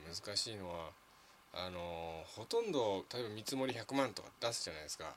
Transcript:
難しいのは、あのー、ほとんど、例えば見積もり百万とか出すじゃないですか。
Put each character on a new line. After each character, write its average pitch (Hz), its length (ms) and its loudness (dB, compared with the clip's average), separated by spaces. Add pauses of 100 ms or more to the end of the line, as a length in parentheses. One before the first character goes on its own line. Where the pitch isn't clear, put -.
難 101 260 -4
し 113 180 2
い 104 40 -4
の 90 160 -4
は、 82 180 -4 (600)
あ 87 160 -2
の 82 580 -2
ー、 - 100 -12
ほ 110 100 -4
と 233 160 4
ん 208 100 0
ど、 104 400 6
例 120 80 -2
え - 40 0
ば 110 40 -2
見 107 140 -4
積 - 140 -2
も 131 100 4
り 123 80 2
百 117 200 -2
万 131 200 6
と - 80 -6
か - 80 -14 (100)
出 117 140 2
す - 100 -2
じ - 60 -2
ゃ - 20 -4
な 156 80 -6
い 151 40 -6
で 147 40 -6
す - 80 -4
か。 147 200 -4